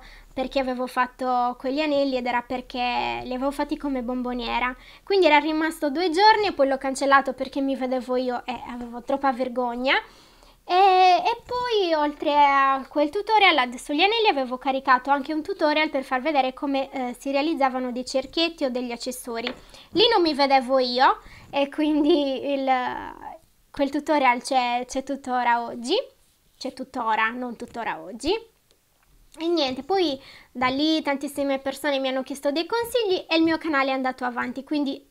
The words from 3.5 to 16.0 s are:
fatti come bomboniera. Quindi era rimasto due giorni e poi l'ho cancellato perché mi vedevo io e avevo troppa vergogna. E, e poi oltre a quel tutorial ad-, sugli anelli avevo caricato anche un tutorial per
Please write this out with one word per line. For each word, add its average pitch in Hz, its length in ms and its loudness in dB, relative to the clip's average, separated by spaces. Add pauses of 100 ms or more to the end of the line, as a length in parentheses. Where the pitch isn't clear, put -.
fatti 294 260 -4
come 269 260 -4
bomboniera. 247 720 -4 (260)
Quindi 381 260 4
era 294 100 6
rimasto 311 520 0
due 330 200 0
giorni 415 380 6
e - 40 0
poi 269 160 2
l'ho 269 100 0
cancellato 269 540 2
perché 269 300 -6
mi 269 160 -2
vedevo 254 400 -2
io 247 280 -4
e 254 80 -6 (140)
avevo 240 340 -10
troppa 277 300 0
vergogna. 247 640 -2 (720)
E, 349 60 -2
e 370 720 6
poi 466 480 0
oltre 294 420 0
a 269 540 4
quel 302 200 2
tutorial 403 480 4
ad-, 247 180 0
sugli 294 260 -4
anelli 427 260 2
avevo 262 300 0
caricato 269 520 2
anche 285 220 0
un 311 100 -2
tutorial 311 480 0
per 269 140 -4